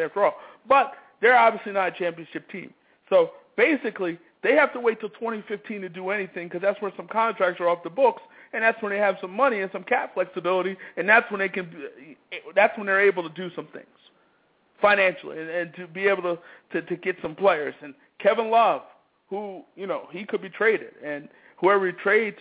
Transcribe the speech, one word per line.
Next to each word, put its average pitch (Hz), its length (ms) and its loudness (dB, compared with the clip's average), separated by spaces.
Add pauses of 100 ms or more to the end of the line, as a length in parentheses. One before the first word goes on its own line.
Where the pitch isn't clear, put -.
after 196 220 0
all, 151 80 4 (340)
but 269 260 4 (280)
they're 247 160 8
obviously 220 360 4
not 190 160 0
a - 20 -10
championship 165 600 -8
team. 160 220 -14 (360)
So 170 220 4 (240)
basically, 208 600 0 (240)
they 214 140 2
have 285 180 4
to 254 60 -8
wait 226 200 0
till 208 100 -8
twenty 226 380 -8
fifteen 208 340 -8
to 185 80 -10
do 185 200 -10
anything 190 400 -6
'cause 175 120 -8
that's 202 200 0
when 196 160 -6
some 175 100 -12
contracts 196 540 0
are 175 80 2
off 170 140 -2
the 165 60 -8
books, 233 320 2 (300)
and 226 120 -6
that's 226 180 2
when 202 100 -4
they 196 60 -4
have 202 240 2
some 185 100 -10
money 220 300 0
and 190 100 -6
some 190 120 -10
cap - 320 -2
flexibility, 180 600 -2 (220)
and 175 100 -4
that's 220 240 6
when 202 80 -6
they 190 100 0
can, 180 200 -8 (840)
that's 202 220 4
when 202 100 -8
they're 196 120 2
able 185 240 4
to 160 60 -8
do 175 260 -10
some 151 120 -12
things - 180 -20 (960)
financially 185 580 -4
and, 160 100 -12
and 170 260 -8
to 180 120 -16
be 185 200 -4
able 190 160 -2
to, 175 140 -4 (360)
to, 170 140 -4
to 180 100 -6
get 180 240 -6
some 156 140 -10
players. 156 460 0
And 143 120 -18 (260)
Kevin 220 300 2
Love, 214 320 4 (480)
who, 196 340 -10 (120)
you 190 120 -10
know, 147 240 -6
he 180 140 -12
could 196 160 -6
be 190 80 -14
traded, 196 420 0 (120)
and 147 260 -10 (280)
whoever 190 300 4
he 175 60 -2
trades, 208 480 2